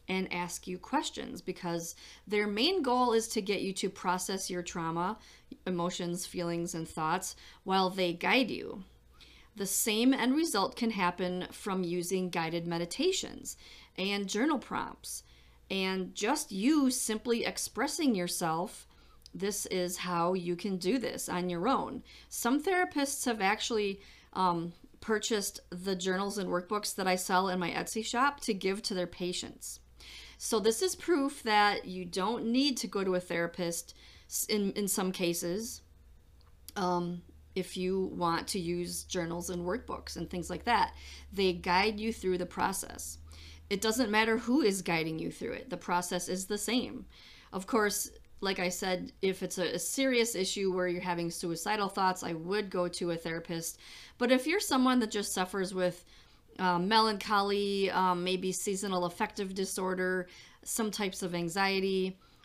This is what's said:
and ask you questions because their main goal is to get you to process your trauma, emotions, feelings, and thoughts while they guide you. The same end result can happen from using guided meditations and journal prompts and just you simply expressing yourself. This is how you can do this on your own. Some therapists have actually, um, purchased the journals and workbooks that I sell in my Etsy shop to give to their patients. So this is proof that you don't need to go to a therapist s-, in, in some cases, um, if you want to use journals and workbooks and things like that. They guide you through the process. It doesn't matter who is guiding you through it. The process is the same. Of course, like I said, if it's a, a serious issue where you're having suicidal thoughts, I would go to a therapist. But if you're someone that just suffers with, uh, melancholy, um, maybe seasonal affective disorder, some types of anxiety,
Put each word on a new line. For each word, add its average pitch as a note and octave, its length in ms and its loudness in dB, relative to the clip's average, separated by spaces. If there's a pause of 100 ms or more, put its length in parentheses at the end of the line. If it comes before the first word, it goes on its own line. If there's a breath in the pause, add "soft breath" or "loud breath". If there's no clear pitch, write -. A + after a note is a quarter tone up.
and F#3+ 240 -2
ask F3 340 -6
you F3+ 120 -6
questions - 640 -4
because E3+ 520 -4 (320 loud breath)
their G#3 200 2
main C#4 360 2
goal B3 300 4
is A3+ 160 4
to A3 140 -2
get G3 200 0
you F#3+ 120 0
to F#3+ 160 -2
process F#3+ 600 -2
your F3+ 120 -4
trauma, F3 560 -2 (480 loud breath)
emotions, F3+ 600 -2
feelings, E3+ 480 -4
and E3 140 -6
thoughts E3 480 -2 (280 loud breath)
while F#3+ 260 4
they F#3 220 2
guide G3+ 380 2
you. - 340 -8 (720 loud breath)
The G3 100 -4
same A#3 480 4
end B3+ 220 2
result D#4 400 0
can A3+ 140 0
happen F3+ 600 0
from F#3+ 320 -2
using F3+ 480 0
guided E3+ 360 -2
meditations F3 920 -2 (400 loud breath)
and G3+ 320 -2
journal B3+ 300 2
prompts - 640 -8 (460 soft breath)
and F#3+ 440 0
just B3 380 0
you C4 380 4
simply A#3 540 0
expressing A#3+ 720 0
yourself. F3 720 -2 (480 soft breath)
This G3 320 -4
is F3+ 320 0
how F3 360 2
you F3 220 -2
can F#3+ 200 -2
do F3+ 220 2
this - 300 -4
on F3+ 220 0
your F3 180 0
own. G#3+ 340 0 (260 loud breath)
Some C4+ 340 2
therapists F4+ 640 0
have A3+ 140 0
actually, G3+ 600 0 (320 loud breath)
um, E3+ 400 2 (280)
purchased G#3 600 0 (100)
the F#3 240 -4
journals F#3 440 -2
and F#3 100 -2
workbooks F3+ 460 -2
that F#3+ 120 0
I F#3 100 4
sell F#3 320 2
in F#3 100 0
my F3 120 0
Etsy G3 340 -4
shop C#4 360 2
to A3+ 140 0
give F#3+ 280 -2
to - 120 -4
their F3+ 120 0
patients. - 760 -6 (580 loud breath)
So A3 220 2
this A3 220 4
is F#4 120 2
proof C#4+ 480 2
that G#3 420 4
you F#3 200 -6
don't F#3+ 420 -2
need B3+ 320 4
to - 80 -4
go F#3+ 180 -2
to F#3+ 120 4
a F3+ 40 2
therapist E3+ 720 -2 (340 loud breath)
s-, - 160 -4
in, G3+ 280 0
in G3+ 160 -2
some F#3 240 0
cases, F3+ 720 -2 (920)
um, F3 460 0 (320)
if F#3 220 -4
you F#3+ 380 0
want E3+ 340 0
to G3+ 120 -2
use F3 440 -4
journals F3 460 -4
and F3 160 -4
workbooks - 500 -6
and E3+ 140 -6
things F3 180 -6
like F3 160 -6
that. G#3+ 300 4 (380 loud breath)
They F#3+ 200 4
guide F#3 460 2
you A3 140 0
through F#3 260 0
the F3+ 80 -2
process. - 720 -4 (500 loud breath)
It G3 120 0
doesn't A3 300 2
matter A3 280 4
who B3 240 2
is G3 200 2
guiding D#3+ 360 0
you E3 120 -4
through - 220 -6
it. - 180 -10
The F3+ 60 -6
process F3+ 520 -2
is F#3+ 180 -4
the G#3 120 -2
same. G#3 480 -2 (460 loud breath)
Of F#3+ 140 -6
course, G#3 440 2 (300)
like F#3+ 200 0
I F3+ 80 0
said, F3+ 520 -2
if F#3+ 220 2
it's F3+ 160 -4
a, E3+ 160 0
a F3+ 40 0
serious A#3+ 580 2
issue F#3+ 360 0
where F3+ 140 0
you're F3+ 160 -2
having E3+ 280 -2
suicidal F#3+ 580 -2
thoughts, F#3+ 340 2
I E3+ 120 -4
would F#3+ 360 -2
go F3+ 180 2
to F3 220 -2
a E3 60 0
therapist. E3 640 -6 (380 loud breath)
But A#3+ 140 4
if B3+ 160 6
you're F4 140 2
someone B3+ 400 4
that A3 100 2
just G#3 220 -2
suffers F#3+ 420 -2
with, F3+ 300 0 (540 soft breath)
uh, F3+ 200 4
melancholy, G3+ 1120 4
um, F3+ 340 4
maybe F#3 280 2
seasonal G3 520 0
affective F#3+ 500 -2
disorder, F#3 760 0 (340 loud breath)
some G#3+ 280 -2
types G3 320 -4
of F3 120 -4
anxiety, F#3+ 800 0 (280 soft breath)